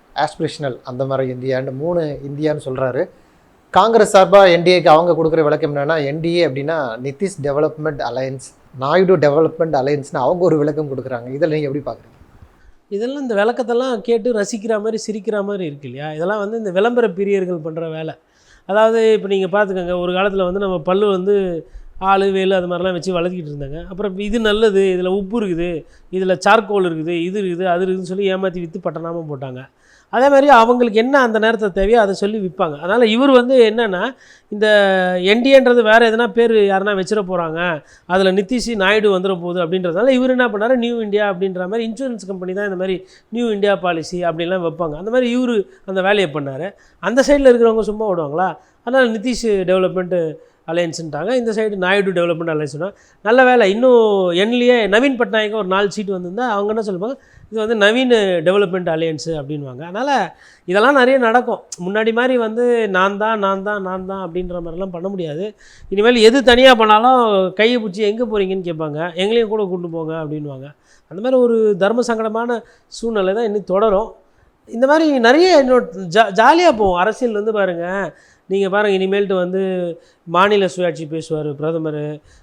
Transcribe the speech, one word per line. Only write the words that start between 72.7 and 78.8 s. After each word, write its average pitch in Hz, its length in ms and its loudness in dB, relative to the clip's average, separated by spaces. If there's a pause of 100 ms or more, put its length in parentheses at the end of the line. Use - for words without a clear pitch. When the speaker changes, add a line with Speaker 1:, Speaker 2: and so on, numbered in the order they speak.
Speaker 2:
சூழ்நிலை 202 480 -2
தான் 233 100 -2
இன்னும் 208 200 -2
தொடரும். 202 460 0 (580)
இந்த 240 180 -2
மாதிரி 311 200 4 (120)
நிறைய 269 280 6 (120)
இன்னொரு 247 280 2 (240)
ஜா-, 208 220 2
ஜாலியா 302 440 6
போகும் 185 260 2
அரசியல் 214 380 -2
வந்து 214 120 -2
பாருங்க. 180 340 -2 (640)
நீங்க 196 180 0
பாருங்க, 202 280 2